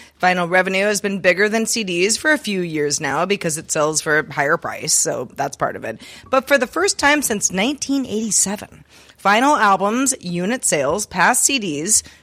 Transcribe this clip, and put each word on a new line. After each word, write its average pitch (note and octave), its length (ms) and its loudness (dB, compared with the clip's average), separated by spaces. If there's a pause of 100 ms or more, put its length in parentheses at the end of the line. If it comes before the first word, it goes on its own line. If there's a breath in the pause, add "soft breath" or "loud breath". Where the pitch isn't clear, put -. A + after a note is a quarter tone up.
(220 loud breath)
Vinyl F3+ 280 2
revenue F#3+ 360 2
has G#3 140 0
been G3+ 200 -4
bigger F#3 280 4
than A3 200 0
C A3+ 160 -2
Ds F#3 340 0
for D#4 140 2
a D4+ 80 2
few G3 220 -2
years D3 380 -2
now D3+ 260 -2
because E3+ 340 -2
it - 100 -12
sells D#3 320 0
for D#3 180 2
a D3+ 140 -4
higher D3+ 240 2
price, G#2+ 360 -4
so B2+ 320 -2 (100)
that's C#3 220 -4
part C3+ 180 -4
of G2 80 -12
it. A2+ 180 -10 (300 loud breath)
But C4 160 0
for C#4+ 100 4
the A#3 80 0
first F#4 320 -2
time D4 240 2
since G#3+ 300 -2
nineteen C4+ 540 -2
eighty-seven, G#3 800 -4 (400 loud breath)
vinyl A3+ 360 4
albums G#3+ 640 2
unit F3+ 440 -4
sales D#3 400 0
passed F#3+ 400 2
C C#4 140 0
Ds, F3 420 -2 (220 loud breath)